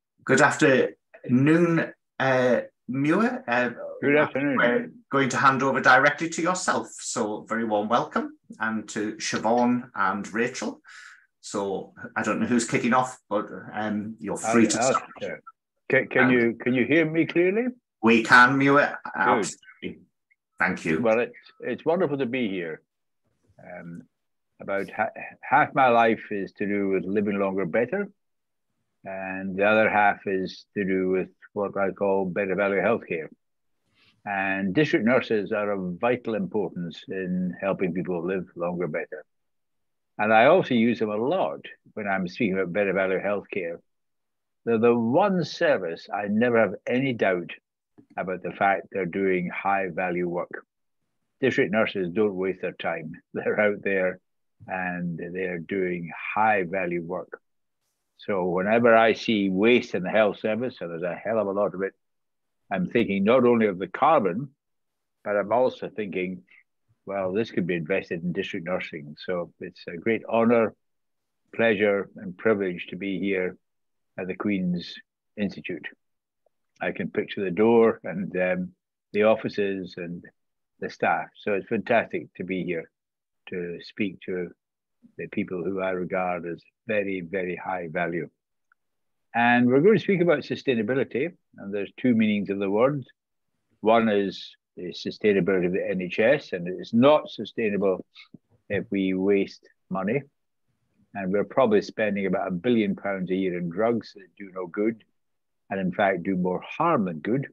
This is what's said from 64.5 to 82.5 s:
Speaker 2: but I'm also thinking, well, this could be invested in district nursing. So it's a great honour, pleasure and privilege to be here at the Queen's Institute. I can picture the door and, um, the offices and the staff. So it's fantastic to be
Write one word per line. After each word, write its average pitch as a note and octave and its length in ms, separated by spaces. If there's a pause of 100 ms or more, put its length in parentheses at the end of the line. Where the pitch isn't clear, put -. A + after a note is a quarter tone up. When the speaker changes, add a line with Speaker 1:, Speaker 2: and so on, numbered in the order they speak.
Speaker 2:
but G#2 140
I'm G2+ 160
also A#2+ 360
thinking, F#2 520 (640)
well, F#2+ 260
this A2 200
could - 140
be F2 100
invested F2 480
in F2 100
district F#2+ 320
nursing. E2 500 (100)
So F2 360
it's - 260
a F2+ 80
great A2 300
honour, A2+ 480 (840)
pleasure G#2 600
and F2+ 200
privilege G2 500
to F#2 100
be F#2+ 220
here F#2 360 (640)
at F#2 80
the F2+ 80
Queen's F#2 600 (420)
Institute. F#2 500 (920)
I F2+ 100
can E2+ 180
picture - 340
the F#2 80
door A2+ 520
and, F#2 320
um, F2+ 360 (420)
the G#2 100
offices G2+ 760
and F2 280 (560)
the F#2+ 80
staff. F2 460
So - 180
it's F#2+ 140
fantastic G2+ 680
to - 80
be F2+ 220